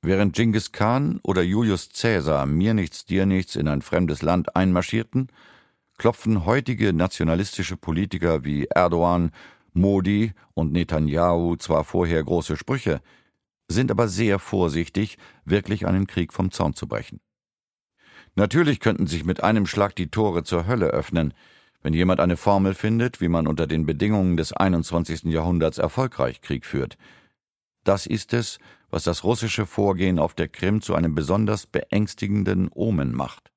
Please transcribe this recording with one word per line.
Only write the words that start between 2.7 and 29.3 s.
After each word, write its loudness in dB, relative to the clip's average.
nichts, -2
dir 2
nichts 0
in -2
ein -2
fremdes 0
Land 0
einmarschierten, 0
klopfen 0
heutige 0
nationalistische -2
Politiker -2
wie -2
Erdogan, 2
Modi 2
und -2
Netanyahu 0
zwar 0
vorher 0
große -2
Sprüche, -4
sind 0
aber 2
sehr 2
vorsichtig, -2
wirklich 0
einen 2
Krieg -4
vom -2
Zaun -2
zu -10
brechen. -10
Natürlich 2
könnten 0
sich -4
mit -2
einem 2
Schlag 0
die -6
Tore 0
zur -2
Hölle 0
öffnen, 0
wenn -2
jemand 4
eine 2
Formel 2
findet, -2
wie 0
man 2
unter 0
den -2
Bedingungen 0
des -4
einundzwanzigsten -2
Jahrhunderts 0
erfolgreich -2
Krieg -8
führt. -6
Das 2
ist -4
es, -2
was -4
das -2
russische 0